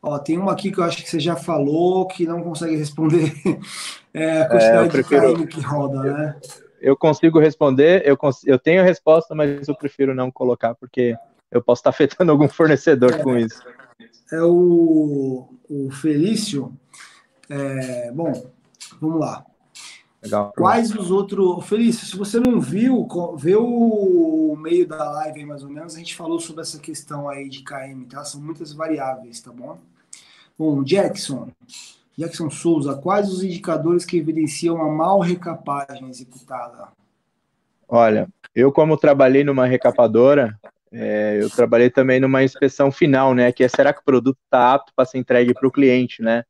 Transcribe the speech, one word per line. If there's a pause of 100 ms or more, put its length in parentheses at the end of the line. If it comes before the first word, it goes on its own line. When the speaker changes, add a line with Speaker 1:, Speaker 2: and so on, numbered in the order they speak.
Speaker 1:
Ó,
tem
uma
aqui
que
eu
acho
que
você
já
falou,
que
não
consegue
responder, (400)
<laughs>
é
a
Speaker 2:
É,
Speaker 1:
quantidade
Speaker 2:
eu
prefiro
Speaker 1:
de
K
M
que
roda,
né? (400)
Speaker 2:
Eu
consigo
responder,
eu
cons-,
eu
tenho
a
resposta,
mas
eu
prefiro
não
colocar,
porque (360)
eu
posso
tá
<laughs>
afetando
algum
fornecedor
Speaker 1:
É.
Speaker 2:
com
isso. (720)
Speaker 1:
É
o, (160)
o
Felício, (720)
é,
bom, (680)
vamos
lá. (800)
Speaker 2:
Legal.
Speaker 1:
Quais
os
outros,
Felício,
se
você
não
viu,
co-,
vê
o
meio
da
live
aí,
mais
ou
menos,
a
gente
falou
sobre
essa
questão
aí
de
K
M,
tá?
São
muitas
variáveis,
tá
bom? (800)
Bom,
Jackson, (680)
Jackson
Souza,
quais
os
indicadores
que
evidenciam
uma
mal
recapagem
executada? (960)
Speaker 2:
Olha, (240)
eu
como
trabalhei
numa
recapadora, (360)
é,
eu
trabalhei
também
numa
inspeção
final,
né,
que
é,
será
que
o
produto (140)
tá
apto
pra
ser
entregue
pro
cliente,
né?